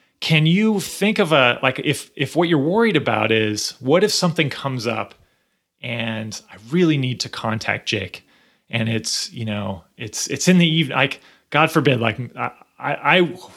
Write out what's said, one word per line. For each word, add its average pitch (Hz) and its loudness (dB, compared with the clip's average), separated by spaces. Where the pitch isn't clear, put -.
Can 156 2
you 202 2
think 214 -2
of 175 2
a, 123 4
like, 131 0
if, - -4
if - -4
what 170 2
you're 170 4
worried 190 2
about 110 0
is, 107 0
what 151 4
if 208 0
something 165 0
comes 127 -6
up 110 -4
and 113 -6
I - -20
really 160 4
need 127 -2
to - -6
contact 110 -4
Jake?" 101 -6
And 113 -2
it's, - -4
you 120 -8
know, 101 -6
it's, - -8
it's - -2
in 185 6
the 170 6
evening, 156 0
like, 139 -2
God 156 2
forbid, 139 2
like, 113 -2
I, 123 -6
I, 143 0
I 165 0